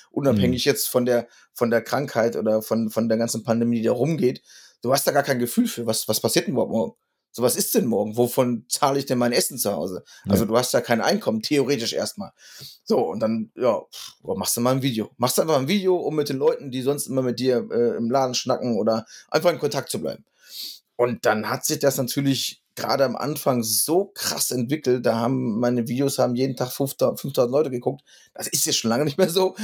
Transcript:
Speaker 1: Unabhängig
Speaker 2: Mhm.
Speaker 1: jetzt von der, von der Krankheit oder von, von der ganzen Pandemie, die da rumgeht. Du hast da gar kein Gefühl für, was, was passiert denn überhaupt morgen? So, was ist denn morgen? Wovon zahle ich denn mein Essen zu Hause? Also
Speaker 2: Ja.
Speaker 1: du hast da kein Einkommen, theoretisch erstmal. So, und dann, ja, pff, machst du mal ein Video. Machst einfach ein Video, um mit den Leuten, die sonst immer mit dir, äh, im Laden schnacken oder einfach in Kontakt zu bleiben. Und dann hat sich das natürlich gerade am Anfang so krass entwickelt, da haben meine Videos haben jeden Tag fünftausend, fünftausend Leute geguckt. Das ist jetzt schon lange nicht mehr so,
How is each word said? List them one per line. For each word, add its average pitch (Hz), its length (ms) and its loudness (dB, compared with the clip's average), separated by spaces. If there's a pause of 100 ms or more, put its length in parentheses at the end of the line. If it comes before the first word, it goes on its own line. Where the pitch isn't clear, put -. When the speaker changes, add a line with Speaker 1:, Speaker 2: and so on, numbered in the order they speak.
Speaker 1:
Unabhängig 123 560 2
Speaker 2:
Mhm. 143 60 2
Speaker 1:
jetzt - 180 -2
von 123 160 0
der, 120 220 0 (260)
von 120 160 0
der 113 140 2
Krankheit 123 520 0
oder 110 280 0
von, 113 260 -2
von 117 180 -2
der 113 120 2
ganzen 117 240 -2
Pandemie, 117 340 2
die 110 80 -2
da 110 60 2
rumgeht. 143 500 0 (400)
Du 120 100 0
hast 143 140 2
da 165 60 2
gar 143 100 4
kein 139 160 2
Gefühl 120 300 2
für, 117 180 -6
was, 110 220 -2
was 107 140 0
passiert 170 260 2
denn 151 80 -2
überhaupt 110 160 0
morgen? 110 220 -2 (380)
So, 117 120 -6
was 123 120 4
ist 196 200 -2
denn 196 100 4
morgen? 110 320 0
Wovon 120 500 2
zahle 139 300 2
ich 139 80 -2
denn 127 140 0
mein 120 120 2
Essen 135 280 0
zu 104 120 0
Hause? 92 320 -4 (240)
Also 101 180 4
Speaker 2:
Ja. - 20 -2
Speaker 1:
du 110 100 2
hast 123 160 0
da 127 80 4
kein 117 200 0
Einkommen, 113 420 0
theoretisch 131 500 0
erstmal. 92 380 -6 (520)
So, 214 180 0
und 95 180 -2
dann, 113 360 -2
ja, 110 260 2 (120)
pff, - 200 -14 (100)
machst 92 340 -4
du 120 40 0
mal 123 100 2
ein 131 100 0
Video. 117 360 -2
Machst 123 220 0
einfach 160 200 2
ein 135 80 -2
Video, 185 300 2
um 151 180 -4
mit 147 140 0
den 139 80 -4
Leuten, 147 340 0
die 131 100 -6
sonst 143 240 -2
immer 131 160 -2
mit 120 180 -2
dir, 120 300 0
äh, 117 260 0
im 113 140 -2
Laden 131 240 2
schnacken 123 460 -2
oder 113 260 0 (240)
einfach 165 220 2
in 151 80 -2
Kontakt 143 320 -4
zu 104 100 -4
bleiben. - 240 -8 (720)
Und 120 320 0
dann 107 200 2
hat 127 160 -4
sich 151 140 -2
das 139 200 2
natürlich 135 640 -2 (120)
gerade 135 280 0
am 120 140 0
Anfang 135 440 0
so 147 520 0
krass - 380 -4
entwickelt, 127 540 0
da 113 120 2
haben 120 420 0
meine 123 300 0
Videos 135 280 0
haben 123 180 2
jeden 131 200 0
Tag 123 160 -4
fünftausend, - 480 -2
fünftausend 131 320 0
Leute 147 180 2
geguckt. 131 320 -4 (320)
Das - 140 -10
ist - 180 -2
jetzt 156 120 0
schon - 120 -2
lange 120 140 2
nicht 143 140 -2
mehr 185 120 4
so, 185 340 2